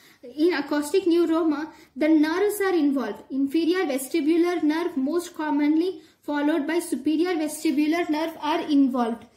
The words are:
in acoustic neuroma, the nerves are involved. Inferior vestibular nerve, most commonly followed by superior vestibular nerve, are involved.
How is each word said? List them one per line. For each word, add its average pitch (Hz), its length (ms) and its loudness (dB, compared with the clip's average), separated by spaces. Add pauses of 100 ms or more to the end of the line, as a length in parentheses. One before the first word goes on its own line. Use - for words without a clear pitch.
(240)
in 302 300 0
acoustic 294 520 -2
neuroma, 320 680 2 (240)
the 302 120 0
nerves 349 540 2
are 381 120 2
involved. 262 560 0
Inferior 320 560 0
vestibular 320 760 0
nerve, 320 320 0
most 302 400 -2
commonly 302 640 0 (200)
followed 294 460 0
by 330 120 0
superior 320 560 -2
vestibular 311 720 0
nerve, 320 320 -2
are 320 200 -2
involved. 254 640 0 (120)